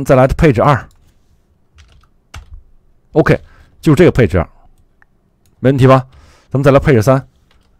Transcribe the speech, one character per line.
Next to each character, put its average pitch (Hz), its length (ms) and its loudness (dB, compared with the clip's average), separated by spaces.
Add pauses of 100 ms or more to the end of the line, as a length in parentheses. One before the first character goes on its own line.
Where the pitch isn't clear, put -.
再 139 100 0
来 131 140 2
配 156 240 0
置 107 100 -2
二。 139 260 -2 (2250)
OK， 151 220 0 (440)
就 - 100 -2
是 139 60 2
这 175 80 2
个 127 80 2
配 113 160 0
置 92 100 -4
二， 82 100 -4 (1080)
没 123 120 -2
问 143 60 -2
题 127 120 2
吧？ 131 180 0 (440)
咱 - 60 -6
们 135 60 -4
再 143 80 2
来 135 80 4
配 151 140 -2
置 143 100 2
三， 135 240 -2 (540)